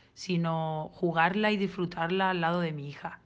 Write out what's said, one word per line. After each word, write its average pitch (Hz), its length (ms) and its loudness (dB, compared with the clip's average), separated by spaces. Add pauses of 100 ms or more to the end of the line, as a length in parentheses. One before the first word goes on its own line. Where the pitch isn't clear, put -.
(160)
sino 160 800 -2
jugarla 180 600 2
y 208 60 2
disfrutarla 185 720 0
al 180 100 0
lado 170 200 2
de 165 120 0
mi 143 160 -8
hija. - 380 -12